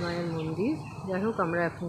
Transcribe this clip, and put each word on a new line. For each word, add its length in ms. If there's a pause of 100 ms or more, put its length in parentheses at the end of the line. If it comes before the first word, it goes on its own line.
মায়ের 320
মন্দির। 360 (360)
যাই 160
হোক, 120 (100)
আমরা 140 (100)
এখন 180